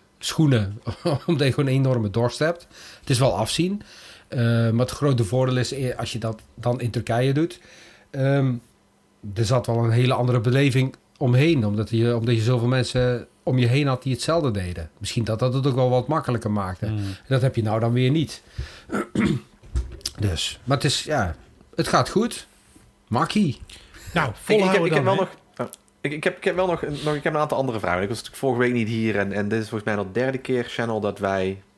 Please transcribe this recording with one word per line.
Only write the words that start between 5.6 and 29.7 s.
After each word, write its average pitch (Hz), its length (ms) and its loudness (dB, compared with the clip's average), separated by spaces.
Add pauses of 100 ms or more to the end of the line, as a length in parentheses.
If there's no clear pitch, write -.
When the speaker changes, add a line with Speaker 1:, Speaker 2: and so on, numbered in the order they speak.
Speaker 1:
eh, 131 260 -4
als 117 140 -6
je 120 60 -6
dat 110 220 -6 (140)
dan 123 260 -2
in 120 100 -2
Turkije 120 420 0
doet, 156 280 -2 (500)
ehm, 139 420 2 (840)
er 113 100 0
zat 117 220 2
wel 117 180 2
een 117 60 2
hele 123 240 4
andere 123 260 2
beleving 131 540 2 (240)
omheen, 131 480 4
omdat 104 240 -2
je, 117 260 2
omdat 117 180 2
je 110 80 2
zoveel 120 260 2
mensen 123 580 0 (160)
om 127 160 0
je 123 80 4
heen 139 200 2
had 131 160 0
die 131 100 -2
hetzelfde 151 380 0
deden. 87 480 -6
Misschien 110 260 -4
dat 110 140 -2
dat 127 160 0
het 135 120 0
ook 135 80 2
wel 127 160 2
wat 123 180 2
makkelijker 135 420 -2
maakte. 98 360 -4
Speaker 2:
Hmm. 107 120 -2
Speaker 1:
En 98 300 -8
dat 131 140 2
heb 131 140 0
je 117 60 0
nou 107 180 0
dan 117 120 2
weer 127 180 4
niet. 151 320 -2 (460)
<clears throat> - 580 -2 (720)
Dus, 98 460 -4
maar 135 120 0
het 131 100 -2
is, - 180 -2
ja, 104 300 -2 (400)
het - 140 -2
gaat 135 200 2
goed. - 380 -2 (600)
Makkie. 156 520 0 (540)
Speaker 2:
Nou, 151 140 2
Speaker 3:
Ik, 107 60 -6
ik - 120 -18
heb, 214 120 4
Speaker 2:
volhouden 190 280 4
Speaker 3:
ik - 80 2
heb - 100 2
Speaker 2:
dan, 190 120 2
Speaker 3:
wel 190 100 0
Speaker 2:
hè? - 40 -12 (260)
Speaker 3:
nog, 123 120 -6
oh, - 40 -18 (280)
ik, 143 120 -4
ik 151 120 -8
heb, 185 120 0
ik - 80 -18
heb 180 100 2
wel 185 120 0
nog 170 160 -2
een, 151 220 -6
nog, 151 100 0
ik 143 100 -6
heb 160 100 0
een 151 60 2
aantal 147 180 0
andere 123 220 -2
vragen. 90 220 0
Ik 101 60 -2
was 113 80 -4
natuurlijk - 280 -12
vorige 127 160 0
week 123 120 2
niet 117 160 -2
hier 110 300 -2
en, 98 140 -2
en 101 160 -2
dit 113 140 -2
is 107 60 -8
volgens 110 220 -6